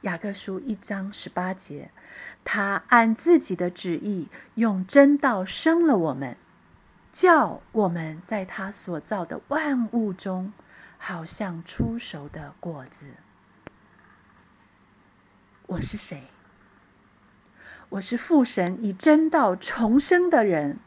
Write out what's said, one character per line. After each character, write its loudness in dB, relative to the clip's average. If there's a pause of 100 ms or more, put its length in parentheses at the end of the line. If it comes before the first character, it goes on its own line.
雅 -6
各 -8
书 -8
一 -6
章 -8
十 -14
八 -4
节， -16 (540)
他 -4
按 6
自 4
己 -2
的 -2
旨 -6
意 -6 (280)
用 0
真 8
道 0
生 2
了 4
我 0
们， -8 (760)
叫 4 (100)
我 2
们 -6
在 -6
他 -10
所 -10
造 -6
的 -10
万 -2
物 0
中 -8 (460)
好 -10
像 -10
初 -6
熟 -14
的 -16
果 -12
子。 -20 (2500)
我 -6
是 -8
谁？ -14 (1600)
我 -8
是 -6
父 4
神 -2
以 -2
真 6
道 2
重 2
生 4
的 4
人。 0